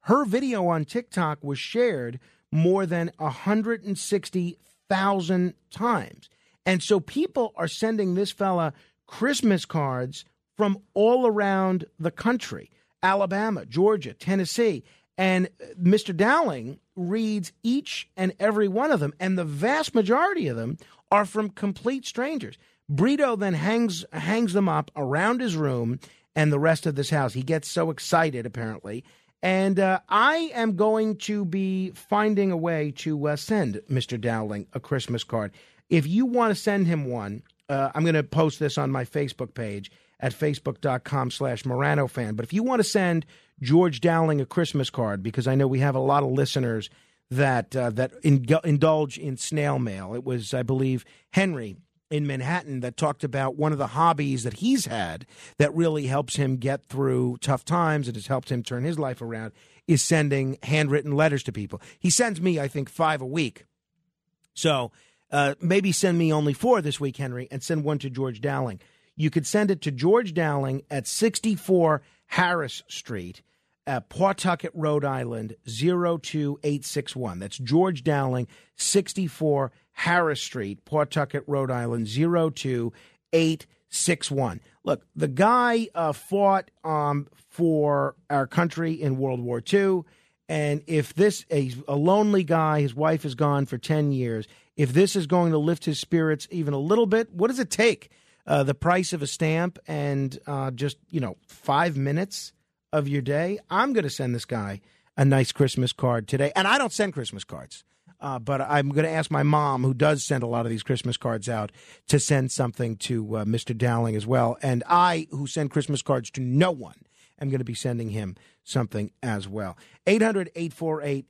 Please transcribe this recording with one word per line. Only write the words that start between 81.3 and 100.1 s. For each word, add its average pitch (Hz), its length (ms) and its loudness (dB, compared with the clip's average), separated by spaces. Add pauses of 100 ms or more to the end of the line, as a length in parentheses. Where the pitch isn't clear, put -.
Rhode 139 240 -2
Island, 117 380 -2
zero 160 420 2
two 123 420 -4 (420)
eight 160 340 2 (220)
six - 420 -2
one. 127 300 -2 (220)
Look, 151 220 -2 (100)
the 151 120 -2
guy, 233 680 2
uh, 160 200 0
fought, 196 580 0 (120)
um, 147 440 0 (220)
for 147 680 2 (160)
our 139 160 2
country 165 460 0
in 135 260 -2
World 131 220 -2
War 120 200 -4
Two, 190 440 2 (440)
and 151 380 -2
if 156 260 0
this, 196 380 2
a, 139 200 0 (160)
a 143 80 -2
lonely 196 480 4
guy, 156 380 2
his 127 140 0
wife 156 300 0
is 131 100 -6
gone 143 320 2
for 127 100 -8
ten 151 340 0
years, 117 360 -2 (280)
if 139 160 2
this 190 240 4
is 170 120 0
going 175 240 4
to 156 80 2
lift 156 260 0
his 151 140 -2
spirits 160 500 0
even 151 240 -2
a 139 60 -2
little 208 260 4
bit, 220 260 0
what 190 180 0
does 262 100 -4
it 220 100 -2
take? 214 400 2 (360)
Uh, 147 160 2
the 139 120 2
price 180 400 2
of 160 80 -4
a 139 60 -6
stamp 165 600 0
and, 139 500 -2 (100)